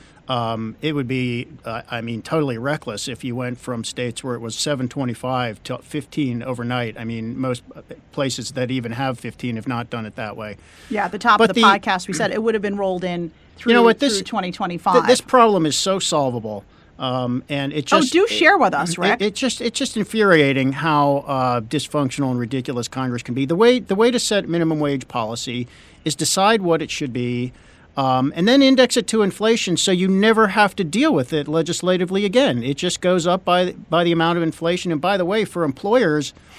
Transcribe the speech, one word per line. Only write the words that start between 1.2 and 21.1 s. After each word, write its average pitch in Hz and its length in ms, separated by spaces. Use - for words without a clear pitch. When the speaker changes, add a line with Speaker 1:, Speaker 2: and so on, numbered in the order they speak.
Speaker 1:
uh, 117 260
I 117 120
mean, 117 180
totally 139 380
reckless 127 500
if 123 160
you 123 100
went 123 240
from 117 260
states 123 400
where 123 100
it 117 60
was 113 160
seven 131 320
twenty-five 127 760
to 127 140
fifteen 135 640
overnight. 120 560
I 117 60
mean, 117 340
most 131 240
places 131 400
that 127 180
even 120 220
have 127 260
fifteen 120 380
have 110 120
not 120 200
done 113 160
it 107 120
that 107 200
way. 107 200
Speaker 2:
Yeah, 208 160
at 180 80
the 214 60
top 208 200
Speaker 1:
But 190 120
Speaker 2:
of 180 40
the 233 80
Speaker 1:
the 220 60
Speaker 2:
podcast, 196 400
we 180 60
said 196 180
it 220 100
would 220 120
have 208 80
been 202 140
rolled 185 280
in 175 260
through, - 140
Speaker 1:
You 233 60
know 240 60
what, 226 180
this 254 180
Speaker 2:
through 190 60
twenty 190 260
twenty-five. 180 440
Speaker 1:
th-, 165 120
this 247 140
problem 220 440
is 143 140
so 190 200
solvable. 120 680
Um, 127 500
and 139 240
it 151 220
Speaker 2:
Oh, 320 60
Speaker 1:
just 254 120
Speaker 2:
do 370 140
share 370 320
with 208 160
us, 151 160
Speaker 1:
it, 170 80
Speaker 2:
Rick. 196 240
Speaker 1:
it, - 60
it's 214 120
just, 254 220
it's 233 160
just - 180
infuriating 151 760
how, 143 540